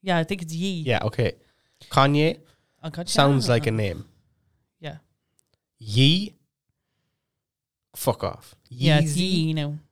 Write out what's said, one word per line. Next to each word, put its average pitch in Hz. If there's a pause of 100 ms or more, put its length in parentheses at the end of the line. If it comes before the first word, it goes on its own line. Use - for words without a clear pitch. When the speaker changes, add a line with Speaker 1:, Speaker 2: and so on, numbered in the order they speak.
Speaker 1:
Yeah, 185
I 165
think 190
it's 160
Yee. 175
Speaker 2:
Yeah, 120
okay. 110 (560)
Kanye 147 (440)
Speaker 1:
Oh, 160
God, 170
Speaker 2:
sounds 139
Speaker 1:
yeah. 123
Speaker 2:
like 113
a 110
name. 107 (760)
Speaker 1:
Yeah. 151 (800)
Speaker 2:
Yee? 135 (1600)
Fuck -
off. - (160)
Speaker 1:
Yeah, 139
it's 160
Speaker 2:
Yeezy? 143
Speaker 1:
Yee 175
now. 147 (140)